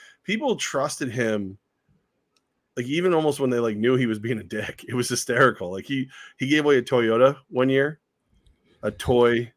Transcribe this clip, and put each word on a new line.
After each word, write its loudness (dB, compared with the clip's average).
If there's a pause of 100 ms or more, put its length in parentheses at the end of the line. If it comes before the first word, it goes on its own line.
(220)
people -2
trusted -4
him, -2 (1200)
like, -6
even 0
almost 2
when 0
they, 0
like, -2
knew 2
he 0
was -2
being -6
a -12
dick. -10
It -10
was -2
hysterical. 0
Like, -10
he, -6 (300)
he -4
gave 2
away 6
a 0
Toyota 2 (140)
one 0
year, 0 (840)
a -4
toy 2